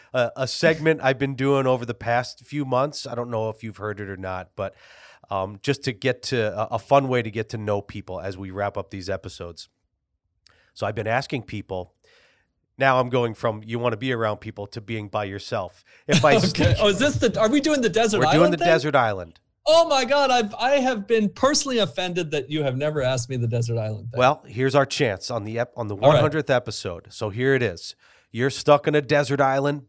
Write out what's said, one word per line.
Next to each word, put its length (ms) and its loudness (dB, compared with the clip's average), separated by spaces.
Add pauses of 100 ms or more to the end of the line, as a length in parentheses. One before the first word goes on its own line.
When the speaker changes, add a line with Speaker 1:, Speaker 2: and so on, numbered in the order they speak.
(140)
Speaker 1:
a, 220 2
a 120 -2
segment 540 2
I've 160 2
been 160 -2
doing 320 2
over 180 2
the 120 -6
past 500 -4
few 180 -6
months. 440 -2
I 80 -10
don't 160 -6
know 180 -2
if 140 -12
you've 140 -12
heard 220 -8
it 80 -10
or 100 -10
not, 380 -8
but, 200 -6 (560)
um, 320 -4
just 220 -2
to 80 -4
get 300 -4
to 320 -2
a, 200 -4
a 40 -2
fun 280 4
way 160 0
to 80 -8
get 180 -6
to 80 -10
know 240 -2
people 380 -12
as 180 -8
we 140 -12
wrap 260 -4
up 140 -10
these 180 -10
episodes. 580 -12 (1080)
So 100 -6
I've 80 -2
been 140 -6
asking 360 -4
people, 520 -10 (840)
now 200 4
I'm 100 0
going 240 0
from 320 -4
you 140 -6
wanna 180 0
be 160 -4
around 240 -2
people 300 -12
to 140 -12
being 260 -8
by 180 -4
yourself. 580 -8 (240)
If 160 4
I 120 8
Speaker 2:
<laughs> 20 6
Okay. 100 2
Speaker 1:
sketch 320 2
Speaker 2:
Oh, 100 4
is 100 2
this 160 2
the, 240 0
are 100 4
we 100 4
doing 220 0
the 80 2
desert 300 2
Speaker 1:
We're 60 4
Speaker 2:
island 140 6
Speaker 1:
doing 120 6
the 60 0
Speaker 2:
thing? 100 0
Speaker 1:
desert 280 4
island. 440 0 (260)
Speaker 2:
Oh 240 6
my 160 2
God, 260 2
I've, 240 2
I 240 2
have 280 -2
been 220 2
personally 500 0
offended 520 -4
that 180 -4
you 140 -2
have 140 -2
never 240 -2
asked 280 -2
me 60 -6
the 120 -2
desert 300 -2
island 340 -8
thing. 80 -4
Speaker 1:
Well, 260 4
here's 300 0
our 100 6
chance 440 -2
on 140 -4
the 160 -6
ep-, 160 -4
on 140 -6
the 60 -6
Speaker 2:
All 60 -10
right. 120 6
Speaker 1:
one 80 6
hundredth 280 0
episode. 600 -4
So 220 -6
here 220 2
it 100 2
is. 320 -6 (360)
You're 180 0
stuck 380 4
in 80 2
a 60 2
desert 400 0
island 460 0